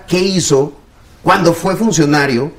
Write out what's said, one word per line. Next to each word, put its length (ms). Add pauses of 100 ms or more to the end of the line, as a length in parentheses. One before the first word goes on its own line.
qué 120
hizo 540 (480)
cuando 320
fue 220
funcionario 840